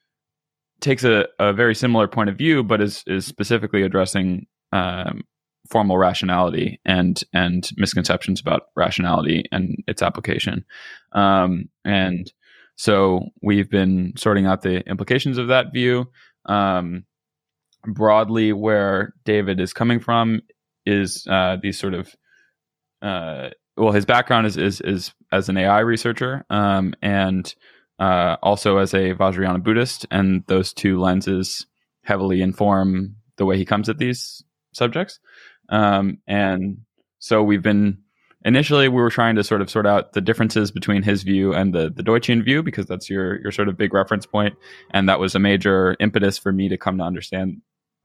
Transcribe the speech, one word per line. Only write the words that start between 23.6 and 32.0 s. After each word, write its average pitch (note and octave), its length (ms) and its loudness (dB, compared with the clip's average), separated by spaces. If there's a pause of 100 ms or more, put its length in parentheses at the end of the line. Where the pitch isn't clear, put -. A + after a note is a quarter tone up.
well, G#2+ 140 2
his G2+ 140 2
background A#2+ 420 2
is, G2 100 -6
is, F#2+ 240 -2
is F#2 320 -6 (180)
as G2 180 0
an F#2+ 80 0
A F#2 80 2
I G2+ 140 4
researcher, A#2 720 -2
um, G2 520 0
and, F#2+ 520 -2 (460)
uh, F2+ 420 2
also G2+ 360 2
as F#2+ 160 0
a F#2 200 0
Vajrayana F#2 500 0
Buddhist, A2+ 480 -2
and F#2+ 360 2
those F#2 260 0
two F#2+ 260 0
lenses F#2 640 -2 (380)